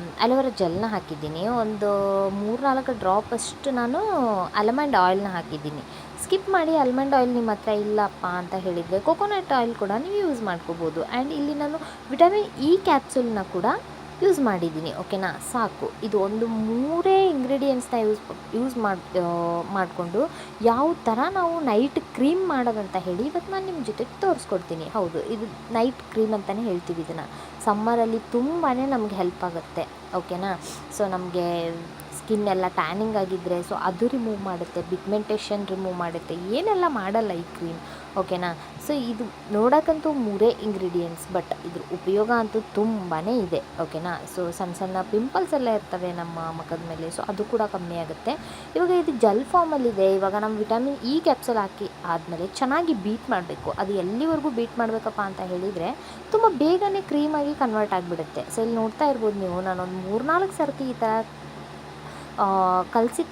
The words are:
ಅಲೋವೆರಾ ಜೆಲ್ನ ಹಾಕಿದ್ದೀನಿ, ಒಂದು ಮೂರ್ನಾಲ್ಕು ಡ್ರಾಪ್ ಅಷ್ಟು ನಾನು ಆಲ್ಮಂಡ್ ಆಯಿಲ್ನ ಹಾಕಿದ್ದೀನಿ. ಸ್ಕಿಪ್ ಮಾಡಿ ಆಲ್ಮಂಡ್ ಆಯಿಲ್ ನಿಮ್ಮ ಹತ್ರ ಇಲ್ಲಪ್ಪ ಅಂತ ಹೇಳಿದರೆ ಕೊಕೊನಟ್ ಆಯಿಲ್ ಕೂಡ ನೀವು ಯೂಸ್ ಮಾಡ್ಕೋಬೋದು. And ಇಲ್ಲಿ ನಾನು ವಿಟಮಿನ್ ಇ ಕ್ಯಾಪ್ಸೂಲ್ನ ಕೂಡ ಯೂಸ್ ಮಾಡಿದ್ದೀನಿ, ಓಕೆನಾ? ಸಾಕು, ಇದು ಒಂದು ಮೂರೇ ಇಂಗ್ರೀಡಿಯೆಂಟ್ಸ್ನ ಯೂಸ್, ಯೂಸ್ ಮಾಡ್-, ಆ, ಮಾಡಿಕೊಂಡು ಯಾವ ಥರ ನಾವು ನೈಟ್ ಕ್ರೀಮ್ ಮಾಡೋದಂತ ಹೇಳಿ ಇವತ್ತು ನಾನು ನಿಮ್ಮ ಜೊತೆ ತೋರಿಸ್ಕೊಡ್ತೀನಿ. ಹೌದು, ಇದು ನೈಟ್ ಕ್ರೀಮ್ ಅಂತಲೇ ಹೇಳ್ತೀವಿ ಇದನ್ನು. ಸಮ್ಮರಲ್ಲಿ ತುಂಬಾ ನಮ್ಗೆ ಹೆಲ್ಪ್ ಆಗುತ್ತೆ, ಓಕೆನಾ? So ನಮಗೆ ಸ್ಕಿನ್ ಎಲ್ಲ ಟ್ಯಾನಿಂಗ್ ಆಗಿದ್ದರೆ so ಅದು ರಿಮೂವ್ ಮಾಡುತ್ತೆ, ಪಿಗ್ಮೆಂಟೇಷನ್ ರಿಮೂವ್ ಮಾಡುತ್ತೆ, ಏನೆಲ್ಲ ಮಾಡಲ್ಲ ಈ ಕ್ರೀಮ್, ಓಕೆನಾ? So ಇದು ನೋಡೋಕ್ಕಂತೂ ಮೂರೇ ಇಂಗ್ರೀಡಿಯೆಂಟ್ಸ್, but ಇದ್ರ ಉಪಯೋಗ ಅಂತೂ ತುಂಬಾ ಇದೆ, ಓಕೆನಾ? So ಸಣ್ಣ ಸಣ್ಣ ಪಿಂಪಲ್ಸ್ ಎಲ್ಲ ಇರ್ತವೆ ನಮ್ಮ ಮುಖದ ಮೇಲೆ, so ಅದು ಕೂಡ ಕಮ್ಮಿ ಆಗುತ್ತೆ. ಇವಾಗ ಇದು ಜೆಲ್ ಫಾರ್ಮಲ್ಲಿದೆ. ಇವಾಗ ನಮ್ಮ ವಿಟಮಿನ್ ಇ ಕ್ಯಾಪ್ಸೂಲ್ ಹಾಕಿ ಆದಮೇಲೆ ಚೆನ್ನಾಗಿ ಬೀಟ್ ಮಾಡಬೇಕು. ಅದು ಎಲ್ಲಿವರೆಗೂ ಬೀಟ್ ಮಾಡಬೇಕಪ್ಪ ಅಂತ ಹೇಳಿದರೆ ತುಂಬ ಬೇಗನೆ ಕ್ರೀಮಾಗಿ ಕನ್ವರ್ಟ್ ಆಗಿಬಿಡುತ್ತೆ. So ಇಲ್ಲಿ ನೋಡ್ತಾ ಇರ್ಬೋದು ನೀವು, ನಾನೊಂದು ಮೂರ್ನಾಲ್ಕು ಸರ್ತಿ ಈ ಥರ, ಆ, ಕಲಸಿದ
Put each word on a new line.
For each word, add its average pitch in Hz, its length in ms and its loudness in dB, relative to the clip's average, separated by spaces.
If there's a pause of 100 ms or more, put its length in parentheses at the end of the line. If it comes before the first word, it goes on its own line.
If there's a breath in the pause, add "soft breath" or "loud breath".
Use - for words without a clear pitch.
(200)
ಅಲೋವೆರಾ 262 280 4 (100)
ಜೆಲ್ನ 180 280 2
ಹಾಕಿದ್ದೀನಿ, 160 600 -4
ಒಂದು 214 420 0 (400)
ಮೂರ್ನಾಲ್ಕು 254 680 0
ಡ್ರಾಪ್ 196 340 2
ಅಷ್ಟು - 380 -4
ನಾನು 247 280 0 (600)
ಆಲ್ಮಂಡ್ 247 380 4
ಆಯಿಲ್ನ 190 320 6
ಹಾಕಿದ್ದೀನಿ. 151 540 -6 (420 loud breath)
ಸ್ಕಿಪ್ 381 260 0
ಮಾಡಿ 320 260 4
ಆಲ್ಮಂಡ್ 269 380 4
ಆಯಿಲ್ 247 180 4
ನಿಮ್ಮ 233 180 2
ಹತ್ರ 208 180 -2
ಇಲ್ಲಪ್ಪ 208 580 0
ಅಂತ 180 280 -4
ಹೇಳಿದರೆ 180 460 -2
ಕೊಕೊನಟ್ 370 520 2
ಆಯಿಲ್ 233 220 2
ಕೂಡ 202 240 -2
ನೀವು 381 300 0
ಯೂಸ್ 254 140 -2
ಮಾಡ್ಕೋಬೋದು. 165 600 -2
And 262 300 -2
ಇಲ್ಲಿ 294 220 -2
ನಾನು 294 240 -2 (320 loud breath)
ವಿಟಮಿನ್ 349 540 4
ಇ 330 120 8
ಕ್ಯಾಪ್ಸೂಲ್ನ 262 600 2 (140)
ಕೂಡ 180 120 0 (580)
ಯೂಸ್ 359 180 6
ಮಾಡಿದ್ದೀನಿ, 165 600 0
ಓಕೆನಾ? 190 320 -2 (200)
ಸಾಕು, 226 380 -2 (120)
ಇದು 208 180 2
ಒಂದು 214 260 2
ಮೂರೇ 294 840 4
ಇಂಗ್ರೀಡಿಯೆಂಟ್ಸ್ನ 262 680 0
ಯೂಸ್, 214 240 2 (340)
ಯೂಸ್ 247 240 0
ಮಾಡ್-, 190 400 -2
ಆ, 170 440 0 (100)
ಮಾಡಿಕೊಂಡು 190 580 0 (320 loud breath)
ಯಾವ 247 320 4 (100)
ಥರ 220 140 2 (120)
ನಾವು 349 300 0
ನೈಟ್ 254 400 2
ಕ್ರೀಮ್ 349 480 2
ಮಾಡೋದಂತ 233 480 0
ಹೇಳಿ 180 300 0
ಇವತ್ತು 339 260 -4
ನಾನು 381 140 -2
ನಿಮ್ಮ 339 180 -4
ಜೊತೆ 220 200 -4
ತೋರಿಸ್ಕೊಡ್ತೀನಿ. 190 800 -2
ಹೌದು, 165 480 -2
ಇದು 226 420 -6
ನೈಟ್ 240 220 2 (160)
ಕ್ರೀಮ್ 220 220 2
ಅಂತಲೇ 202 280 -2
ಹೇಳ್ತೀವಿ 175 400 -2
ಇದನ್ನು. 160 260 -8 (360 loud breath)
ಸಮ್ಮರಲ್ಲಿ 226 540 2 (140)
ತುಂಬಾ 285 420 2
ನಮ್ಗೆ 247 420 0
ಹೆಲ್ಪ್ 180 280 -2
ಆಗುತ್ತೆ, 170 420 -4 (300)
ಓಕೆನಾ? 180 440 -4 (380 loud breath)
So 202 100 2
ನಮಗೆ 175 600 -2 (480)
ಸ್ಕಿನ್ 208 300 0
ಎಲ್ಲ 185 200 2
ಟ್ಯಾನಿಂಗ್ 190 480 0
ಆಗಿದ್ದರೆ 180 440 0
so 180 220 -4
ಅದು 185 260 2
ರಿಮೂವ್ 226 340 -2
ಮಾಡುತ್ತೆ, 175 400 -4
ಪಿಗ್ಮೆಂಟೇಷನ್ 202 840 -2
ರಿಮೂವ್ 190 300 -4
ಮಾಡುತ್ತೆ, 170 380 -4
ಏನೆಲ್ಲ 311 540 0
ಮಾಡಲ್ಲ 214 440 0
ಈ 170 100 -4
ಕ್ರೀಮ್, 165 360 -8 (400 loud breath)
ಓಕೆನಾ? 180 400 -2 (280 loud breath)
So 294 80 0
ಇದು 233 600 -4
ನೋಡೋಕ್ಕಂತೂ 302 580 4
ಮೂರೇ 220 360 4
ಇಂಗ್ರೀಡಿಯೆಂಟ್ಸ್, 180 800 -2
but - 380 -4
ಇದ್ರ 170 140 -8 (120)
ಉಪಯೋಗ 196 460 2
ಅಂತೂ 220 220 0 (140)
ತುಂಬಾ 202 440 0
ಇದೆ, 185 440 0 (200)
ಓಕೆನಾ? 165 380 -4 (160)
So 170 160 -2
ಸಣ್ಣ 175 200 -4
ಸಣ್ಣ 185 240 -4 (140)
ಪಿಂಪಲ್ಸ್ 269 440 0
ಎಲ್ಲ 262 140 2
ಇರ್ತವೆ 185 440 -2
ನಮ್ಮ 170 260 -8 (140)
ಮುಖದ 165 260 -6 (100)
ಮೇಲೆ, 160 200 -6
so - 200 -6
ಅದು 202 160 -4
ಕೂಡ 214 180 0
ಕಮ್ಮಿ 180 340 -4
ಆಗುತ್ತೆ. 165 420 -4 (380 loud breath)
ಇವಾಗ 339 140 4
ಇದು 320 300 2
ಜೆಲ್ 226 240 6
ಫಾರ್ಮಲ್ಲಿದೆ. 247 680 4
ಇವಾಗ 190 200 2
ನಮ್ಮ 214 240 -2
ವಿಟಮಿನ್ 233 380 0
ಇ 269 240 0
ಕ್ಯಾಪ್ಸೂಲ್ 269 380 2
ಹಾಕಿ 196 320 -4 (140)
ಆದಮೇಲೆ 165 420 -4
ಚೆನ್ನಾಗಿ 302 480 2
ಬೀಟ್ 208 360 -2
ಮಾಡಬೇಕು. 170 480 -2
ಅದು 196 140 -2
ಎಲ್ಲಿವರೆಗೂ 269 580 0
ಬೀಟ್ 233 280 -2
ಮಾಡಬೇಕಪ್ಪ 220 420 -2
ಅಂತ 190 200 -4
ಹೇಳಿದರೆ 185 580 -4 (340 loud breath)
ತುಂಬ 440 160 6
ಬೇಗನೆ 370 520 4
ಕ್ರೀಮಾಗಿ 294 540 0
ಕನ್ವರ್ಟ್ 214 380 2
ಆಗಿಬಿಡುತ್ತೆ. 175 480 -2
So - 220 -4
ಇಲ್ಲಿ 233 120 0
ನೋಡ್ತಾ 226 300 0
ಇರ್ಬೋದು 220 360 2
ನೀವು, 180 200 -2
ನಾನೊಂದು 185 500 -4
ಮೂರ್ನಾಲ್ಕು 320 440 2
ಸರ್ತಿ 277 300 -2
ಈ 254 80 -2
ಥರ, 226 340 0 (1120 loud breath)
ಆ, 185 420 6
ಕಲಸಿದ 233 500 2